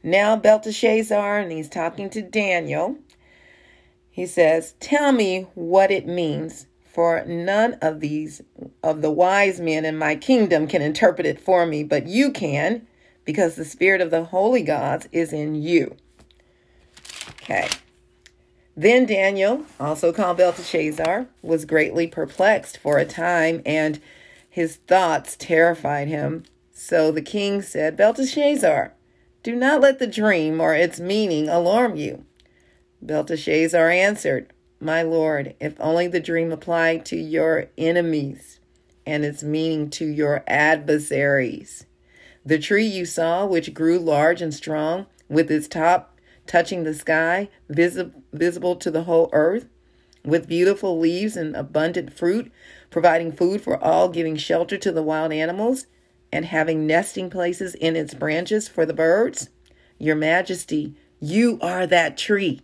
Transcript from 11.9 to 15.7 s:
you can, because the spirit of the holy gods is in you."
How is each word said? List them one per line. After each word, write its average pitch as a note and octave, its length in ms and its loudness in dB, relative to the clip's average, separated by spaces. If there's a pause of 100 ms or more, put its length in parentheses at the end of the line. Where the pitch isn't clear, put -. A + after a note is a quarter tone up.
you C4 240 2
can, F3 560 -4 (380)
because E3 300 0
the D#3+ 100 -8
spirit F#3 340 2
of E3+ 100 0
the E3 140 0
holy G3 400 0
gods D3 480 -2
is E3 220 -2
in D3+ 220 -4
you." D3+ 420 0 (1400)